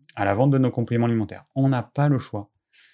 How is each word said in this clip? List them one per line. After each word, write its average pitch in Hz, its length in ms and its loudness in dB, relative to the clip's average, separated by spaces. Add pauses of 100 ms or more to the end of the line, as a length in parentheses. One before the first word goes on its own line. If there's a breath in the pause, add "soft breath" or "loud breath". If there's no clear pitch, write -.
(160)
à 110 80 -4
la 98 100 2
vente 127 180 4
de 139 60 2
nos 127 140 2
compléments 120 360 -2
alimentaires. 107 380 -4 (100)
On 135 120 2
n'a 127 160 0
pas 143 240 -2
le 139 120 2
choix. - 340 -12 (400 soft breath)